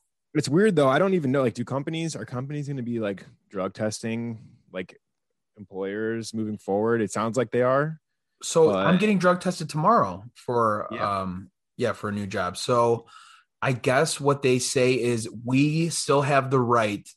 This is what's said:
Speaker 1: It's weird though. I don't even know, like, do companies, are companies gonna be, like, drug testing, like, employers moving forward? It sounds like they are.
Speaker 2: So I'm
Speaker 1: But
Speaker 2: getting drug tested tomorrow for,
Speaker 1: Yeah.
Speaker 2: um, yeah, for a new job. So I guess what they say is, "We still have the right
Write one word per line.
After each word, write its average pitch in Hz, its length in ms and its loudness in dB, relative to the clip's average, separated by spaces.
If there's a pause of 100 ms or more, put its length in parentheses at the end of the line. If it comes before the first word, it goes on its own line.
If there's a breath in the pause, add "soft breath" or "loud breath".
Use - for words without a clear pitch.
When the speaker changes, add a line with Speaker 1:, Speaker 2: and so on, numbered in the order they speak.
(320)
Speaker 1:
It's 147 160 -2
weird 190 260 4
though. 143 140 4
I 135 100 4
don't 277 140 2
even 151 200 0
know, 139 100 2
like, 123 120 0
do 123 120 -6
companies, 160 500 -6
are 101 80 -10
companies 139 420 -8
gonna 139 160 -6
be, 117 160 -4
like, 101 280 -4 (240)
drug 98 240 -6
testing, 113 680 -6 (320)
like, 92 260 -10 (600)
employers 104 760 -6
moving 107 240 -4
forward? 110 420 0
It 101 120 0
sounds 110 240 -2
like 120 140 0
they 123 120 0
are. 143 380 0 (420)
Speaker 2:
So 160 320 4
I'm 98 200 4
Speaker 1:
But 175 60 4
Speaker 2:
getting 208 180 2
drug 180 220 2
tested 175 300 -4
tomorrow 151 540 2 (100)
for, 113 560 0
Speaker 1:
Yeah. 104 300 -4
Speaker 2:
um, 95 300 -8 (260)
yeah, 117 160 -2
for - 160 -8
a 104 40 -4
new 101 140 -6
job. 95 300 -4
So 117 500 2 (560 loud breath)
I 131 100 0
guess 135 480 0
what 139 220 0
they 127 160 4
say 127 420 2
is, 113 280 -2 (160)
"We 151 440 2
still 143 340 0
have 135 280 2
the 135 100 4
right 113 560 0